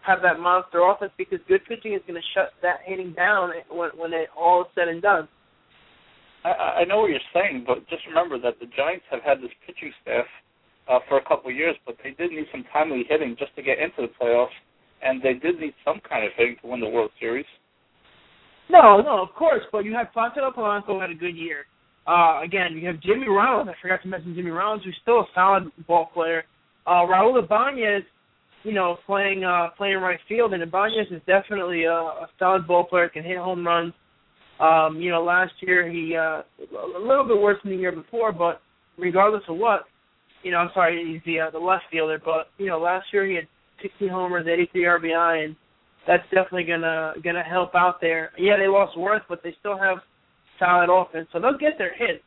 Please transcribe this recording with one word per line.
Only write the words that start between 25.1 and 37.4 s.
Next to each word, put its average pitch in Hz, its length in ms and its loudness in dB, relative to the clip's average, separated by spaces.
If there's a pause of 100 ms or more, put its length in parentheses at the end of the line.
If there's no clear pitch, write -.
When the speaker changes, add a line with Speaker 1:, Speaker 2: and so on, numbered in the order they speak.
Speaker 1:
a - 140 -2
solid 185 360 2 (180)
ball 165 240 2
player. 165 320 -2 (420)
Uh, 175 220 4
Raul 220 340 4
Ibanez, 214 600 0 (600)
you 214 100 -8
know, 180 320 0
playing, 196 400 -2
uh, 175 320 0
playing 196 200 -2
right 180 220 -2 (100)
field, 220 260 0
and 170 80 -4
Ibanez 202 480 -2
is 165 160 -12
definitely 185 580 0
a, 165 80 2
a 165 360 -4 (100)
solid 185 280 2
ball 175 180 2
player, 175 240 0
can 156 140 -10
hit 180 140 -6
home 175 300 -6
runs. 170 260 0 (680)
Um, 156 400 4
you 175 100 -4
know, 170 120 0
last 180 380 2
year 180 300 0
he, 165 260 -6
uh, 160 260 -2 (320)
a - 240 -10
little 262 280 2
bit 226 120 2
worse 202 240 4